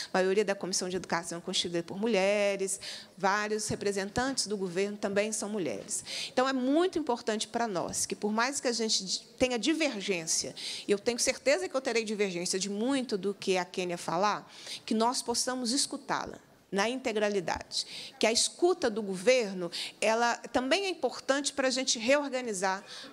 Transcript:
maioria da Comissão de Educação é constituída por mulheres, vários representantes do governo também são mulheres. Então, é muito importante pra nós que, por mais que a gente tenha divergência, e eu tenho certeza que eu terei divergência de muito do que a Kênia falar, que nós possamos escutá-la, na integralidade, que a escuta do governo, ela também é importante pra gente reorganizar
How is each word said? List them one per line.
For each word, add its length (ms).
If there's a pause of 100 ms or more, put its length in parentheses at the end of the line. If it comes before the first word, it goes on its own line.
(140)
maioria 320
da 100
Comissão 320
de 80
Educação 440
é 20
constituída 420
por 160
mulheres, 800 (380)
vários 500
representantes 800
do 80
governo 400
também 380
são 160
mulheres. 520 (300)
Então, 160
é 60
muito 440
importante 480
pra 220
nós 380
que, 100
por 160
mais 300
que 80
a 20
gente 560 (100)
tenha 220
divergência, 960 (320)
e 60
eu 40
tenho 220
certeza 480
que 80
eu 60
terei 240
divergência 520
de 120
muito 480
do 160
que 240
a 80
Kênia 320
falar, 520 (360)
que 80
nós 280
possamos 520
escutá-la, 640 (320)
na 180
integralidade, 1300
que 80
a 40
escuta 580
do 120
governo, 720 (300)
ela 340 (160)
também 340
é 40
importante 640
pra 160
gente 280
reorganizar 840 (300)